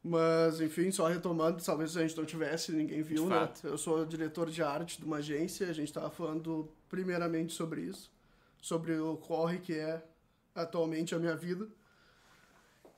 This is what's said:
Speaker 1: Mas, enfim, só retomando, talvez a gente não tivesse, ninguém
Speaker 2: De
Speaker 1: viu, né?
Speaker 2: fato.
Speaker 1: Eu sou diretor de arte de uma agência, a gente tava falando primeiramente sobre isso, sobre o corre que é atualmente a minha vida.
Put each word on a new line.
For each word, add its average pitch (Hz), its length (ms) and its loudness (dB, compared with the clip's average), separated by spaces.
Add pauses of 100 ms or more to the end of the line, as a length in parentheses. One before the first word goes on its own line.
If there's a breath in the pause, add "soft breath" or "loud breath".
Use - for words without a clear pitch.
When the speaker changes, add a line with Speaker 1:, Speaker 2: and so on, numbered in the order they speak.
Speaker 1:
Mas, 165 560 6
enfim, 170 320 2
só 180 160 2
retomando, 170 560 2
talvez 160 320 0
a 170 60 2
gente 160 160 0
não 156 80 0
tivesse, 160 480 -2
ninguém 156 240 0
Speaker 2:
De 151 60 0
Speaker 1:
viu, 156 240 2
né? 190 120 4
Speaker 2:
fato. - 260 -2
Speaker 1:
Eu 151 120 -2
sou 160 280 2
diretor 160 440 -2
de 160 120 -4
arte 156 380 -2
de 165 60 -12
uma 156 120 -2
agência, 156 520 -2
a 165 40 -2
gente 147 200 -4
tava 151 160 -4
falando 156 600 -4 (200)
primeiramente 170 640 0
sobre 165 300 -4
isso, - 280 -10 (500 soft breath)
sobre 165 360 0
o 156 180 0
corre 165 440 0
que 180 140 -6
é 160 300 -2 (500)
atualmente 165 600 0
a 165 40 0
minha 165 180 2
vida. 180 300 -4 (1300 soft breath)